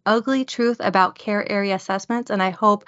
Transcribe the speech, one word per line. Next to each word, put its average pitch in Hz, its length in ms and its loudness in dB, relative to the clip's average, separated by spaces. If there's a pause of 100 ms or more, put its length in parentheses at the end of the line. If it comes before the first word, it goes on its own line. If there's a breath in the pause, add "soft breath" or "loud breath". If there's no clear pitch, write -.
Ugly 262 380 2
Truth 240 340 0
About 185 400 2
Care 208 320 -4
Area 202 240 0
Assessments, 196 560 -4
and 202 100 0
I 190 100 0
hope 208 380 2